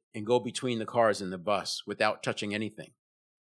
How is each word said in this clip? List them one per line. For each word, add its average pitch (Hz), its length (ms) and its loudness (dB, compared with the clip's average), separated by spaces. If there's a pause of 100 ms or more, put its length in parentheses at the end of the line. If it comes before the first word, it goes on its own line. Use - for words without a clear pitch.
(140)
and 107 140 -6
go 123 120 6
between 120 400 -2
the 110 60 -4
cars 107 360 4
and 95 120 -4
the 92 40 -6
bus 90 500 -2
without 107 340 0
touching 107 320 -4
anything. 107 380 -6 (580)